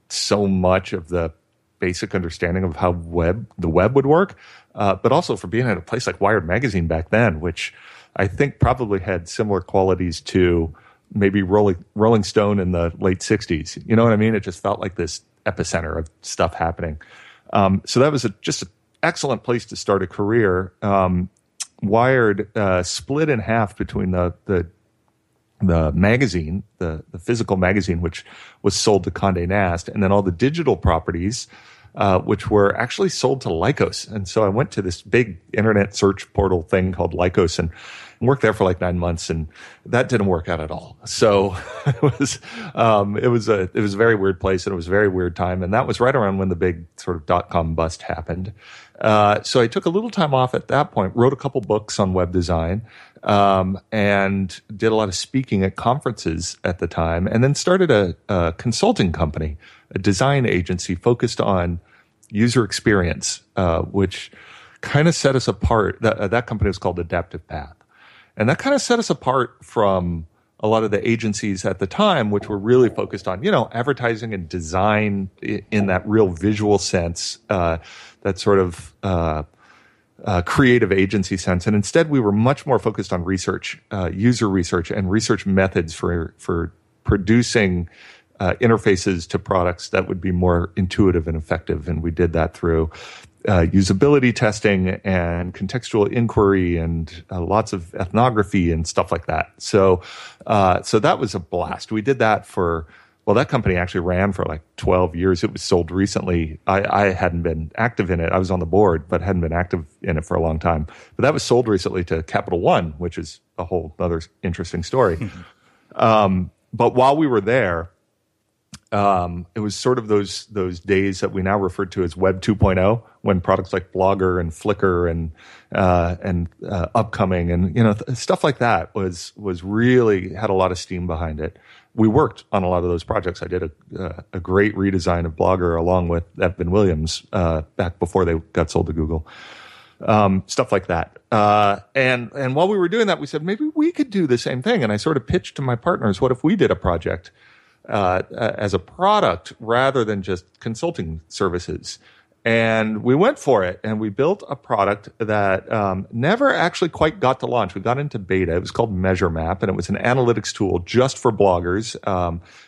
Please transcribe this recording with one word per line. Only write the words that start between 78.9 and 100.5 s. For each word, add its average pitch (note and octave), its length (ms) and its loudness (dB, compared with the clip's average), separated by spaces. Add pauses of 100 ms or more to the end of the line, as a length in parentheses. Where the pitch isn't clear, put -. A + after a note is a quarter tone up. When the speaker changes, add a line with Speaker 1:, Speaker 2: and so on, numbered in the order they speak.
Speaker 1:
uh, E2+ 400 -2 (800)
uh, F2 160 0
creative A#2+ 500 4
agency G2 460 0
sense. F2+ 300 -2
And G#2+ 80 2
instead, D#3 340 2
we C#3 100 2
were G#2 120 2
much A#2 340 0
more B2 140 2
focused G2+ 340 -4
on F2 100 -2
research, F#2 560 -4 (120)
uh, F#2 200 -2
user A#2 380 2
research F2+ 400 0
and G2 220 -2
research A2 340 0
methods F#2+ 480 2
for, F2 460 -4
for E2+ 340 -4 (300)
producing, G#2 840 2 (520)
uh, F2 200 0
interfaces G#2 680 2
to G2+ 80 -4
products F2+ 520 0
that - 180 0
would F#2 120 -6
be F#2+ 120 -2
more F2+ 440 2
intuitive F2+ 520 2
and D#2+ 100 -4
effective. D#2+ 500 -4
And D#2+ 140 -4
we E2 80 -4
did E2 240 0
that E2 220 0
through, D#2+ 340 0 (580)
uh, F#2+ 200 4
usability G#2+ 680 4
testing G2+ 540 0 (160)
and F2 480 -2
contextual G#2 580 -2
inquiry G2 640 2
and, E2 540 -4
uh, F#2 80 -6
lots G2+ 320 0
of F2 220 -8
ethnography G#2 800 0
and E2 160 -2
stuff - 240 -2
like E2 160 -4
that. D#2+ 320 -4
So, F#2+ 420 4 (460)
uh, F#2+ 340 2